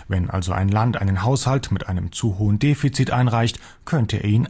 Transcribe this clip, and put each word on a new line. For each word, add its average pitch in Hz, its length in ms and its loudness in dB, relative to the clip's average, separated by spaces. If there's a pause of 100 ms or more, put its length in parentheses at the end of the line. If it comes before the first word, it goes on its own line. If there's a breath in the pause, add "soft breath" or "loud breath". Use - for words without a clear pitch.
Wenn 92 240 0
also 92 200 -2
ein 95 180 0
Land 110 280 2
einen 98 240 0
Haushalt 135 500 0
mit 95 160 -2
einem 87 240 -4
zu 101 280 -2
hohen 104 180 2
Defizit 139 540 0
einreicht, 117 480 0 (260 loud breath)
könnte 117 320 0
er 104 120 -2
ihn 107 200 2